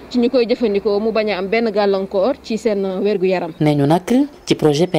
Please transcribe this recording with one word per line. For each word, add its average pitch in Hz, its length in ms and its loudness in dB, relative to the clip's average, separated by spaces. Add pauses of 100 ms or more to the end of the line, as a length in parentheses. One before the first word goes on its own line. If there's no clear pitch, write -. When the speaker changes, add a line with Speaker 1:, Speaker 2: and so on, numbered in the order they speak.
Speaker 1:
ci 247 100 -2
ñu 240 100 2
koy 247 180 2
jëfandikoo 208 540 0
mu 226 100 -2
bañ 214 200 0
a 185 80 -2
am 196 80 -4
benn 226 240 0
gàllankoor 196 680 0
ci 220 160 -6
seen 202 280 -2 (180)
wérgu 202 220 0
yaram. 175 340 -2
Speaker 2:
Nee 151 160 2
ñu 143 100 2
nag 165 180 2 (420)
ci 156 100 2
projet 156 320 2
P 180 120 -4